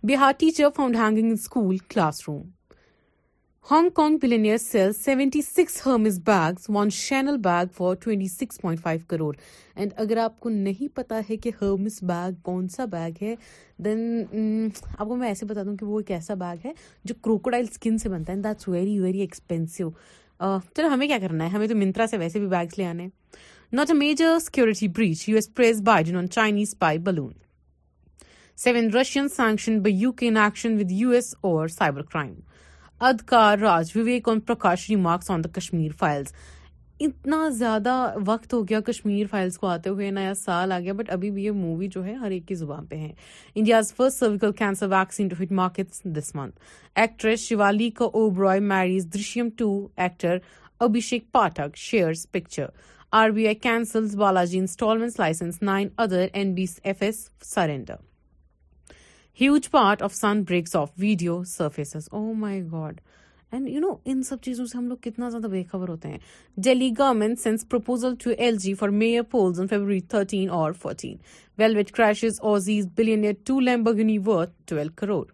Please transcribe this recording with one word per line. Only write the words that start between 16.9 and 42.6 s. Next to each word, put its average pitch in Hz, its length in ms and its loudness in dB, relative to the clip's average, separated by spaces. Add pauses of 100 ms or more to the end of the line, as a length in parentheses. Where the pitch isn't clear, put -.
جو - 180 -8
کروکوڈائل 240 480 0
اسکن 220 280 -2
سے 214 100 -4
بنتا 180 240 -4
ہے۔ 196 60 -4
And 208 100 -4
that's 208 260 -4
very, 196 240 0
very 185 220 0
expensive۔ 165 680 -4 (480)
آ، 196 200 -2 (180)
چلو، 311 100 2
ہمیں 277 200 2
کیا 285 120 0
کرنا 165 260 -2
ہے؟ 165 40 -2
ہمیں 208 180 0
تو 220 100 0
منترا 202 300 2
سے 226 120 -2
ویسے 170 200 -2
بھی 202 100 -2
بیگز 175 300 -2
لے 190 80 -2
آنے 170 160 -6
ہیں۔ 185 80 -10 (680)
Not 285 100 2 (100)
a 285 40 4
major 302 300 4
security 240 580 2 (100)
breach, 208 360 0
U 220 40 6
S - 220 -2
praised 226 240 4
Biden 202 340 4
on 180 60 -2 (140)
Chinese 208 260 2
spy 160 400 0
balloon۔ 156 280 -2 (1400)
Seven 233 160 4
Russians 262 440 0 (120)
sanctioned 220 400 2
by 196 260 2
U 254 60 0
K 247 140 -2
in 220 100 2
action 214 400 2
with 185 260 0
U 247 100 2
S 240 380 0
over 160 160 0 (160)
cyber 139 200 0 (140)
crime۔ 135 240 -6 (600)
Adhkar 226 600 4
Raj, 170 360 2
Vivek 233 360 0
on 220 40 2
Prakash 214 600 0
remarks 180 400 0
on - 0 -
the 165 220 -4
Kashmir 165 300 -2 (160)
files۔ 147 200 0 (760)
اتنا 311 480 -2
زیادہ 233 640 0 (120)
وقت 226 280 -2
ہو 214 140 0
گیا 214 120 2
کشمیر 208 500 -2
فائلز 185 280 -2
کو - 80 -4
آتے 175 240 -2
ہوئے، 196 200 -4
نیا 196 240 -4
سال 185 380 -2
آ 180 80 -2
گیا، 180 120 -4
but 208 160 -4
ابھی 190 220 -4
بھی 196 140 -6
یہ 214 60 -2
مووی 185 380 -2
جو 185 160 -8
ہے 208 100 -8
ہر 247 160 -6
ایک 175 180 -6
کی 196 60 -4
زبان 151 320 -10